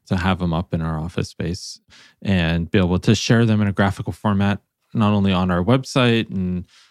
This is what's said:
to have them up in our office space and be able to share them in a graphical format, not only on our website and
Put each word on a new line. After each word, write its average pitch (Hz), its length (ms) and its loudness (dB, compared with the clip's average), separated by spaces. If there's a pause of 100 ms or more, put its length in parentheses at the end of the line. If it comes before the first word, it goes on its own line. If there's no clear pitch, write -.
to 98 100 -2
have 90 240 0
them 87 140 -2
up 80 200 -4
in 85 80 -2
our 80 160 -4
office 82 300 -6
space - 540 -8 (400)
and 85 500 0
be 110 60 2
able 90 220 2
to 113 140 2
share 117 320 2
them 107 160 2
in 104 60 2
a 98 60 -2
graphical 98 400 -2
format, 101 480 0 (320)
not 107 180 2
only 98 220 2
on 90 180 0
our 87 100 2
website 120 680 0
and 90 320 -4 (280)